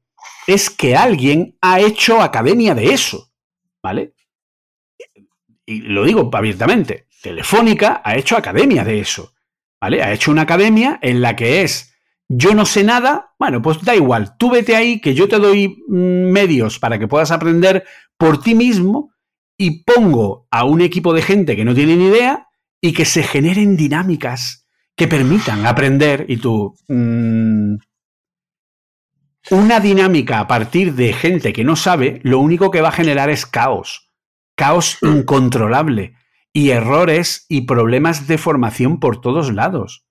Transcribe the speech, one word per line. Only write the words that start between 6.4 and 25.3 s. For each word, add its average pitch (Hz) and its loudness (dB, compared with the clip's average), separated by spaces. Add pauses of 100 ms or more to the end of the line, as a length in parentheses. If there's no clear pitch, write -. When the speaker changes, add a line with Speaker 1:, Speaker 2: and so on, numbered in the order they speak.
Speaker 1:
Telefónica 208 0
ha 107 -2
hecho 185 -2
academia 147 0
de 107 -2
eso, - -10 (480)
¿vale? 101 -2
Ha 101 -2
hecho 107 -2
una 156 2
academia 220 2
en 123 -2
la 117 0
que 135 0
es, - -6 (440)
Yo 156 2
no 214 4
sé 202 0
nada, 247 -2
bueno, - -2
pues 160 -2
da 226 0
igual, 120 0
tú 240 0
vete 226 2
ahí, 233 0
que 135 -2
yo 175 2
te 214 2
doy, 202 2
mm, 180 0
medios 165 0
para 117 -2
que 107 -4
puedas 151 0
aprender 170 2 (360)
por 160 2
ti 226 0
mismo 226 0 (460)
y 165 -4
pongo 156 2
a 120 0
un 156 2
equipo 170 0
de 160 2
gente 175 0
que 107 -2
no 123 0
tiene 156 2
ni 180 4
idea 240 2 (340)
y 165 -2
que 160 -2
se 156 0
generen 190 0
dinámicas 151 -4 (280)
que 165 -2
permitan 131 0